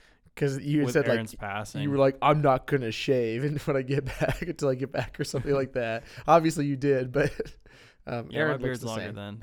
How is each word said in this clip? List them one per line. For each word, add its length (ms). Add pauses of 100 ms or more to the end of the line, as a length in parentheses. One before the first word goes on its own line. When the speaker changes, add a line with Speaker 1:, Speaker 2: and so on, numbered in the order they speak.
(340)
Speaker 1:
'cause 240
you 260
Speaker 2:
With 80
Speaker 1:
said, 140
like, 80
Speaker 2:
Aaron's 200
passing. 460
Speaker 1:
you 80
were 80
like, 240
"I'm 200
not 260
gonna 240
shave 520
<laughs> 20
and 160
when 140
I 60
get 240
back, 380
until 260
I 60
get 160
back," 280
or 40
something 300
like 200
Speaker 2:
<laughs> 80
Speaker 1:
that. 220 (240)
Obviously 380
you 120
did, 340
but 200
<laughs> 320 (420)
Um, 220
Speaker 2:
Yeah, 100
Speaker 1:
Aaron 100
Speaker 2:
my 40
Speaker 1:
looks 100
Speaker 2:
beard's 180
Speaker 1:
the 60
Speaker 2:
longer 180
Speaker 1:
same. 100
Speaker 2:
then. 280